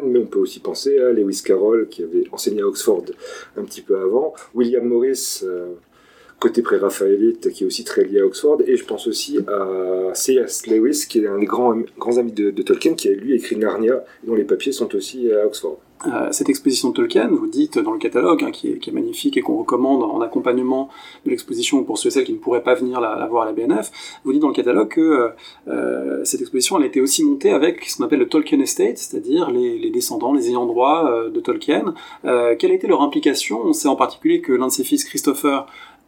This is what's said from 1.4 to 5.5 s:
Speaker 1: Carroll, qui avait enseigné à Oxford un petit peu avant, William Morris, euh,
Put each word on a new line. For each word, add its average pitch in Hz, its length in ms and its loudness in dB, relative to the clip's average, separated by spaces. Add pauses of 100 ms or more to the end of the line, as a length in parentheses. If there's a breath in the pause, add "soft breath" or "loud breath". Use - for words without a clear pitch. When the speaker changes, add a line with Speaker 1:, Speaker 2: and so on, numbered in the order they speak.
Speaker 1:
Carroll, 104 480 2
qui - 140 -10
avait 87 300 0
enseigné 104 260 -2
à 101 80 0
Oxford 98 380 0 (500 loud breath)
un 104 80 -8
petit - 180 -14
peu 98 160 0
avant, 120 360 0 (200 loud breath)
William 120 320 0
Morris, 123 580 0
euh, 90 240 -6 (760 soft breath)